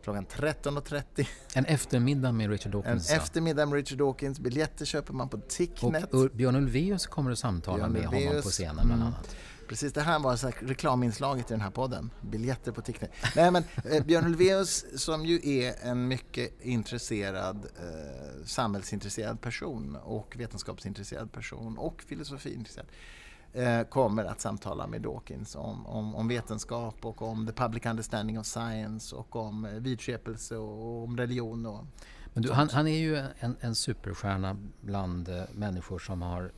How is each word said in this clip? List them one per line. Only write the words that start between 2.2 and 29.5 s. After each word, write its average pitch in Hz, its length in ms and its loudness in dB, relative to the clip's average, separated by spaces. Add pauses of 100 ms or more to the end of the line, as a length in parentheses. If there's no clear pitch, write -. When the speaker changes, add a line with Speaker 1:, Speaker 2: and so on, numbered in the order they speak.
Speaker 2:
med 110 180 4
Richard 101 240 0
Speaker 1:
En 101 80 2
Speaker 2:
Dawkins, 117 280 2
ja. 156 60 8
Speaker 1:
eftermiddag 156 500 2
med 143 100 2
Richard 135 220 0
Dawkins. 135 420 2
Biljetter 147 440 0
köper 143 280 -2
man 131 160 -2
på 110 100 -6 (100)
Ticknet. 170 680 0
Speaker 2:
Och 131 60 8
Ur-, 131 80 8
Björn 127 280 4
Ulvaeus 139 500 2
kommer 135 240 0
att 117 80 0
samtala 90 380 0
Speaker 1:
Björn - 160 2
Speaker 2:
med - 140 2
honom - 160 2
Speaker 1:
Ulvaeus. - 220 2
Speaker 2:
på 98 60 2
scenen 82 240 0 (120)
bland 120 60 10 (100)
Speaker 1:
Mm. 117 40 4
Speaker 2:
annat. - 300 -4 (320)
Speaker 1:
Precis, 131 240 -2
det 147 80 0
här 156 180 4
var 131 180 4
så 120 100 0
här 120 140 0
reklaminslaget 127 920 2
i 117 40 0
den 110 60 2
här 98 100 0
podden. 120 400 -2 (100)
Biljetter 117 520 -2
på 117 100 -6
Ticknet. - 280 -6 (260)
Nej, 170 140 10
men, 175 140 6 (200)
eh, 143 200 4
Björn 165 220 6
Ulvaeus, 185 580 4 (120)
som 156 300 -2
ju 165 180 4
är 127 380 2
en 123 260 0
mycket 123 520 -2
intresserad, 101 960 -2
eh, 73 880 -10
samhällsintresserad 107 960 -2
person - 560 -6
och 107 420 -8
vetenskapsintresserad 104 960 -8
person 113 460 -10
och 165 240 -8
filosofiintresserad, 139 840 -10 (680)
eh, 120 300 2
kommer 110 420 2
att - 160 -6
samtala 104 460 -4
med 110 160 -6
Dawkins - 540 -8
om, 107 300 -8
om, 107 280 -6
om 110 140 0
vetenskap 117 760 -4
och 113 180 -8
om 110 240 -4
the 113 60 -6
public 120 340 0
understanding 110 520 -2
of 107 80 -6
science 110 680 -6
och 117 200 -10
om, 110 280 -4